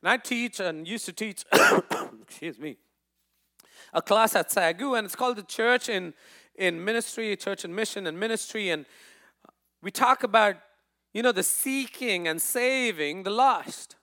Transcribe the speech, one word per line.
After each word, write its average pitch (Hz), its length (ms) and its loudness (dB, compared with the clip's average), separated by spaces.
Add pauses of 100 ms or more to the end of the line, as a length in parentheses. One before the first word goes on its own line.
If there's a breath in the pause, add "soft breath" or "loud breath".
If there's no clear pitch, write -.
And 175 80 0
I 247 80 6
teach 240 420 -4
and 165 280 -4
used 214 180 -6
to 180 80 -10
teach, 214 360 -8
<coughs> - 760 4
excuse - 340 -12
me, 139 200 -12 (1160 loud breath)
a 160 80 2
class 214 340 4
at 175 140 2
Sagu, 196 480 0
and 214 80 -2
it's 185 100 -10
called 247 220 0
the 208 60 -12
Church 240 440 0
in, 185 280 -4 (400 soft breath)
in 175 280 -2
Ministry, 226 520 -2
Church 196 280 -6
in 175 120 -10
Mission 208 320 -4
and 160 120 -8
Ministry, 214 520 -4
and 156 160 -4 (960 soft breath)
we 196 80 -8
talk 254 320 2
about, 208 320 4 (580)
you 214 80 -4
know, 247 120 4
the 185 100 0
seeking 247 840 -2
and 160 160 -2
saving 220 840 0
the 185 60 -4
lost. 226 720 0